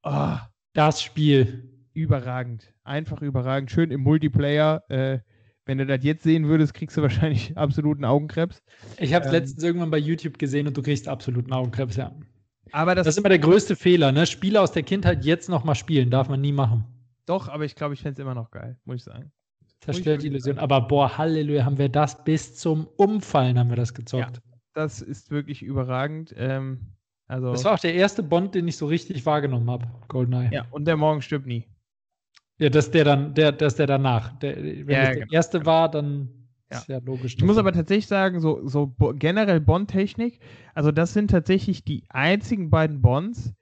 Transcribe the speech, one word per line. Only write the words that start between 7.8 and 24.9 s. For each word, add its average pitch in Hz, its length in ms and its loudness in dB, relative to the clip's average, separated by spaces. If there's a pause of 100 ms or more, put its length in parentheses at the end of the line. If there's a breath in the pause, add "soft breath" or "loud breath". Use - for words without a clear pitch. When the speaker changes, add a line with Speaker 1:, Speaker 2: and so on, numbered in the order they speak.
Speaker 1:
Augenkrebs. 147 580 -2 (360 loud breath)
Speaker 2:
Ich 143 160 -2
hab's 170 140 2
Speaker 1:
Ähm, 135 60 0
Speaker 2:
letztens 147 300 -2
irgendwann 170 280 0
bei 160 60 2
YouTube 156 420 -4
gesehen 147 280 -2
und 139 80 -6
du 143 60 -4
kriegst 135 260 -2
absoluten 127 460 -4
Augenkrebs, 127 420 -4
ja. 131 160 -6 (640)
Speaker 1:
Aber 165 220 0
das 180 100 0
Speaker 2:
Das 156 100 2
ist - 40 0
immer 208 100 2
der 185 100 8
größte 180 380 4
Fehler, 170 340 4
ne? 151 140 4
Spiele 196 340 0
aus 185 140 4
der 160 100 -2
Kindheit 180 400 0
jetzt 160 240 0
noch 160 160 -2
mal 151 120 0
spielen, 135 360 0
darf 127 160 2
man 139 140 -4
nie 143 100 0
machen. 117 320 0 (420)
Speaker 1:
Doch, 190 220 -4
aber 151 160 -8
ich 147 120 -8
glaub, 147 180 -6
ich 135 80 -12
fänd's 143 180 -8
immer 135 160 -8
noch 117 160 -10
geil, 120 320 -16
muss 127 140 -10
ich 123 60 -14
sagen. - 280 -20 (500)
Speaker 2:
Zerstört 156 360 -2
Speaker 1:
Muss 143 80 -6
ich 151 40 -4
Speaker 2:
die 139 40 -6
Illusion. 135 220 -4
Speaker 1:
sagen. - 80 -6
Speaker 2:
Aber 131 240 2
boah, 143 300 2
Halleluja, 151 460 0
haben 127 140 0
wir 139 120 0
das 147 360 -2
bis 156 320 -2
zum 160 300 -2 (100)
Umfallen 165 600 2
haben 123 120 2
wir 120 80 -2
das 120 160 -4
gezockt. 123 440 -8
Speaker 1:
Ja, - 60 -20 (300)
das 156 280 -6